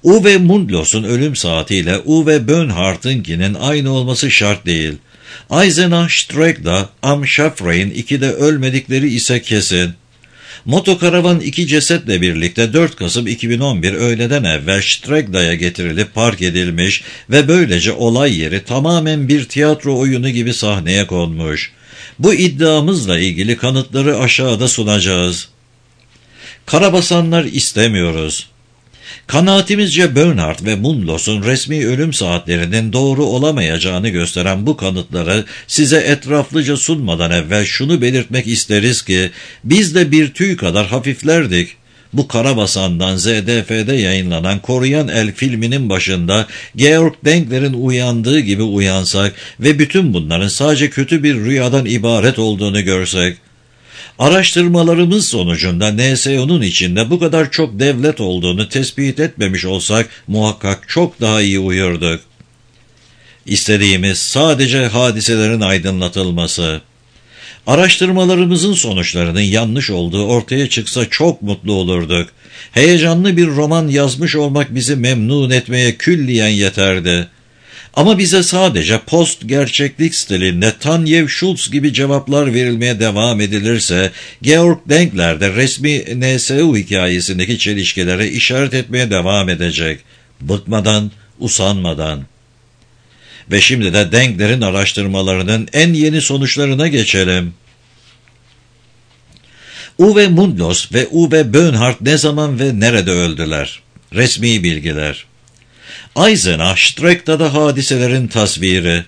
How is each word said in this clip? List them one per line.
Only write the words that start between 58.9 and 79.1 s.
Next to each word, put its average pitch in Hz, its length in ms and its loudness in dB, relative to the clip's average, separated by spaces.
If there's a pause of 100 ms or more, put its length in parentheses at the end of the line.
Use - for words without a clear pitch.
etmemiş 101 460 -2
olsak 104 440 -2 (180)
muhakkak 104 600 -2
çok 170 320 -2
daha 110 200 2
iyi 98 180 0
uyurduk. 90 600 -2 (1300)
İstediğimiz 98 720 2
sadece 135 680 0
hadiselerin 110 760 0
aydınlatılması. 87 1200 -2 (840)
Araştırmalarımızın 180 1080 2
sonuçlarının 90 680 -2
yanlış 110 480 0
olduğu 90 360 -2
ortaya 120 440 -2
çıksa 113 400 -4
çok 165 320 0
mutlu 101 320 -4
olurduk. 87 560 -2 (420)
Heyecanlı 170 680 4
bir 170 100 4
roman 151 400 0
yazmış 143 480 0
olmak 143 400 0
bizi 131 200 -2
memnun 127 540 0
etmeye 123 460 0
külliyen 127 520 0
yeterdi. 95 800 0 (680)
Ama 180 220 2
bize 185 260 2
sadece 113 560 0
post - 480 -2